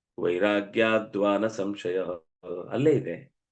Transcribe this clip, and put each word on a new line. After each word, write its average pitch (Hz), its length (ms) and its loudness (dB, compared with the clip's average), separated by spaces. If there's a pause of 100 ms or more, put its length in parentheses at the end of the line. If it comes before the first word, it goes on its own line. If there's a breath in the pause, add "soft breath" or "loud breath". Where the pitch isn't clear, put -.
(200)
ವೈರಾಗ್ಯಾದ್ವಾ 101 1160 2
ನ 107 80 0
ಸಂಶಯ. 95 580 -4 (680)
ಅಲ್ಲೇ 131 200 2
ಇದೆ, - 440 -2 (180)